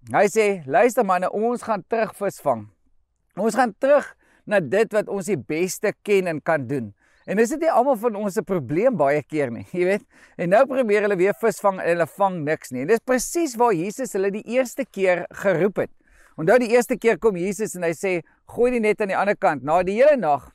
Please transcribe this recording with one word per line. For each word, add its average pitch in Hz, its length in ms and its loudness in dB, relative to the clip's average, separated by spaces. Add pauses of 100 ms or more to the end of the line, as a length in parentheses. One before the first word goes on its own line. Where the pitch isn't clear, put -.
(140)
Hy 185 160 4
sê, 202 400 0
"Luister 220 340 4
manne, 185 300 0
ons 233 300 -4
gaan 185 260 -4
terug 220 260 -2
visvang. 123 520 -4 (680)
Ons 208 200 -2
gaan 240 240 0
terug 269 260 4 (400)
na 202 140 0
dit 190 340 0
wat 202 160 0
ons 196 160 -6
die 190 120 -2
beste 170 540 -4 (120)
ken 196 240 2
en 156 120 -4
kan 151 280 -2
doen." 117 260 -6 (320)
En 190 140 -4
is 226 100 2
dit 294 100 -6
nie 320 120 0
almal 247 260 2
van 214 180 -2
ons 202 180 -4
se 220 80 -2
probleem 180 540 -2
baie 147 280 2
keer 143 280 -4
nie, 101 180 -12
<laughs> - 40 -16
jy 180 120 0
weet? 196 200 0 (320)
En 175 120 -4
nou 233 160 6
probeer 240 360 0
hulle 202 160 0
weer 196 160 2
visvang 202 460 0
en - 80 -4
hulle 170 200 0
vang 180 360 -2
niks 151 280 -4
nie. 127 100 -6
En 143 60 -6
dis 220 120 2
presies 262 560 -4
waar 233 180 4
Jesus 202 400 -4
hulle 196 180 0
die 208 140 -10
eerste 247 400 -2
keer 180 460 -2
geroep 185 460 0
het. 127 140 -4 (460)
Onthou, 190 220 4
die 233 160 0
eerste 240 220 2
keer 226 200 2
kom 220 180 0
Jesus 185 400 -4
en 180 80 -6
hy 165 100 0
sê, 180 280 -2 (240)
"Gooi - 260 0
die 240 80 0
net 214 220 0
aan 208 60 0
die 180 100 -2
ander 196 180 0
kant." 151 280 -2
Na 160 200 2
die 190 120 -2
hele 285 200 6
nag. 151 400 -2